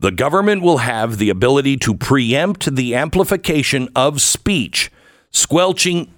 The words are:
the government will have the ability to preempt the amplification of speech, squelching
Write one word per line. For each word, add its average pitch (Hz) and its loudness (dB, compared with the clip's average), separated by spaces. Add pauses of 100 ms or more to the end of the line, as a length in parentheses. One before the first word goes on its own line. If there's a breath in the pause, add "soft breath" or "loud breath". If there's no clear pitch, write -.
the 95 0
government 185 0
will 170 4
have 113 -2
the 104 2
ability 135 2
to 113 -2
preempt 139 0
the 123 -2
amplification 151 -2
of 139 2
speech, - -2 (380 soft breath)
squelching 180 0